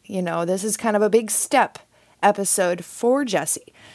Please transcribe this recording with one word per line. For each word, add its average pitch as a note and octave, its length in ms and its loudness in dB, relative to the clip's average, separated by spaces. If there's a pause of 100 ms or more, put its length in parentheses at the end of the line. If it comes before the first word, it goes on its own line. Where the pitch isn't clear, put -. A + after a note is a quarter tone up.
you F#3+ 160 -6
know, E3+ 240 -2
this F#3 200 -2
is G#3 120 -2
kind G#3+ 200 0
of G#3 60 2
a G#3+ 80 2
big A3 200 2
step - 480 0 (440)
episode F#3+ 640 2
for C4+ 400 0
Jesse. D#3+ 480 -4 (220)